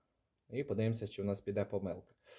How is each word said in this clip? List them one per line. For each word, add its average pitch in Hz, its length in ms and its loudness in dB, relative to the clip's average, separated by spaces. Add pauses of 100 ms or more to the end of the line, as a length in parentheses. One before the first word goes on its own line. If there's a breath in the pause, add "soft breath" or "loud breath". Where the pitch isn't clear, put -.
(500 soft breath)
І 123 140 -2
подивимося, 110 440 2
чи - 140 -6
в 98 40 0
нас 101 160 2
піде 101 240 0
помилка. 92 480 -4 (260 loud breath)